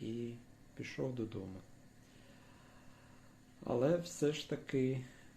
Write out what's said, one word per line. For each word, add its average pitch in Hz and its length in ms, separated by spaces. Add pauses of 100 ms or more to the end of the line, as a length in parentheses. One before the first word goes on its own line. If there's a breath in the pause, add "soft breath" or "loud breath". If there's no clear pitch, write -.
і 117 320 (420)
пішов 131 400
додому. 95 460 (2000 loud breath)
Але 139 340
все 151 340
ж - 180
таки 131 560 (320 loud breath)